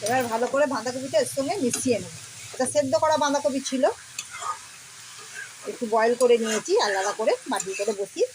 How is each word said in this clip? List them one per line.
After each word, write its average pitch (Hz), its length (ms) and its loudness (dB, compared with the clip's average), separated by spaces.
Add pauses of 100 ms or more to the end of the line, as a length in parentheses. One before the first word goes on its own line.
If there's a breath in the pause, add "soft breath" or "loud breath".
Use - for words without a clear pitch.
এবার 254 180 2 (100)
ভালো 233 200 0
করে 277 120 4 (100)
বাঁধাকপিটা 254 480 -2
এর 240 140 -2
সঙ্গে 277 180 0 (100)
মিশিয়ে 240 380 0
নেব। - 120 -12 (400)
এটা 254 200 0
সেদ্ধ 277 180 2 (100)
করা 311 220 4
বাঁধাকপি 277 360 2 (100)
ছিল, 262 140 2 (1900)
একটু 226 140 -6 (100)
বয়েল 226 180 6 (100)
করে 240 220 8
নিয়েছি 220 280 -2 (140)
আলাদা 196 340 0
করে, 226 120 2 (180)
মাটি 190 280 -4
করে 202 220 -2
বসিয়ে 311 340 -2